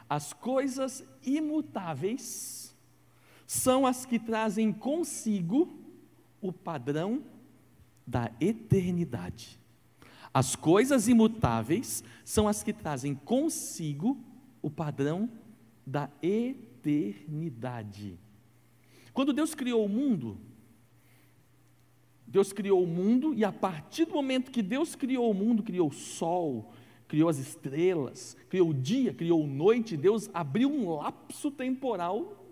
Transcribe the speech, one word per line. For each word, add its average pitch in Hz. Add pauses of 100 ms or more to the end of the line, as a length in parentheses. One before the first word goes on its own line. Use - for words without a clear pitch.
As 147
coisas 262 (200)
imutáveis 247 (720)
são 254
as 254
que 233
trazem 220
consigo 240 (600)
o 185
padrão 165 (840)
da 120 (120)
eternidade. 175 (760)
As 131
coisas 220
imutáveis 214 (220)
são 214
as 208
que 214
trazem 143
consigo 208 (400)
o 151
padrão 151 (560)
da 139 (120)
eternidade. 147 (920)
Quando 277
Deus 311
criou 240
o 202
mundo, 196 (1900)
Deus 196
criou 190
o 175
mundo 226
e 214
a 190
partir 190
do 330
momento 262
que 240
Deus 262
criou 240
o -
mundo, 208
criou 175
o 139
sol, 165 (360)
criou 156
as 151
estrelas, 143 (100)
criou 180
o 156
dia, 180
criou 165
a 147
noite, 175
Deus 190
abriu 175
um 202
lapso -
temporal 254